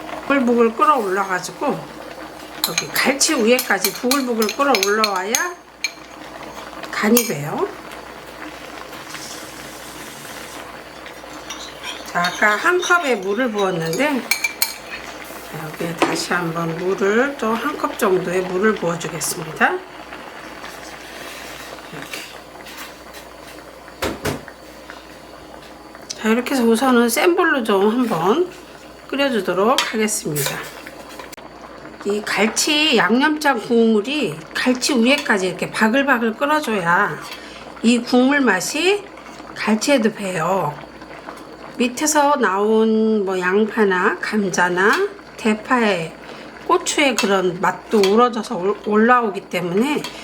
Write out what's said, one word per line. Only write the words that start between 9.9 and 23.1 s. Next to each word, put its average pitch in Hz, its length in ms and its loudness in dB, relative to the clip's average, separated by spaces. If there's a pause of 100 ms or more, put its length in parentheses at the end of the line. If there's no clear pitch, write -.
자, 175 180 0
아까 311 300 4
한 349 260 2
컵에 349 340 2
물을 208 360 0
부었는데 196 720 0 (1400)
여기에 165 340 -6
다시 170 360 -2
한번 165 440 -2
물을, 202 600 0
또 220 160 -2
한 285 240 -4
컵 - 200 -4
정도의 185 440 2
물을 190 340 0
부어주겠습니다. 170 1000 -2 (2250)
이렇게. - 260 -10 (4000)